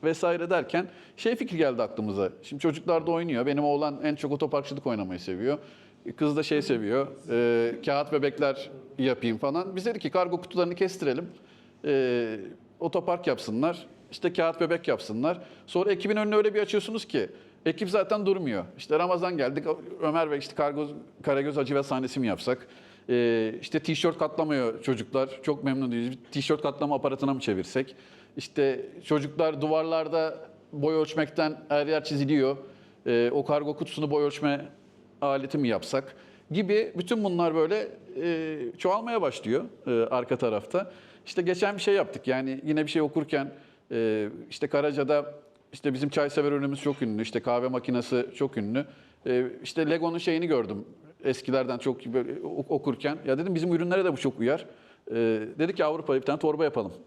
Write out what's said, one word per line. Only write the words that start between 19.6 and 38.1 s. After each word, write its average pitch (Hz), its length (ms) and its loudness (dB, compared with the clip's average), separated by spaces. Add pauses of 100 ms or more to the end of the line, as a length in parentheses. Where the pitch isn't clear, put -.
"Ömer 160 300 2
Bey, 143 80 0
işte - 160 -10
Kargo-, 147 380 -2 (300)
Karagöz 139 340 2
Acı 139 180 2
ve 139 80 2
sahnesi 131 360 -2
mi 123 80 2
yapsak?" 120 400 -2 (420)
E, 117 520 2
işte - 180 -2
tişört 156 380 0
katlamıyor 147 680 0
çocuklar, 131 600 -2
çok 143 200 -2
memnun 135 280 0
değiliz. 117 200 -2
"Bir - 200 -16
tişört 147 300 0
katlama 143 340 0
aparatına 135 380 0
mı 131 60 -2
çevirsek?" 107 560 -2 (420)
İşte 135 480 0 (180)
çocuklar 147 580 0
duvarlarda 160 760 0 (360)
boy 151 220 2
ölçmekten 156 640 0 (120)
her 147 180 2
yer 151 160 2
çiziliyor. 139 540 2 (480)
E, 120 280 4
o 139 120 0
kargo 147 300 0
kutusunu 147 360 -4
boy 147 120 2
ölçme 143 420 0 (560)
aleti 139 360 0
mi 139 100 2
yapsak? 123 480 -2 (360)
Gibi 208 460 0
bütün 208 260 0
bunlar 175 320 2
böyle, 165 320 2 (340)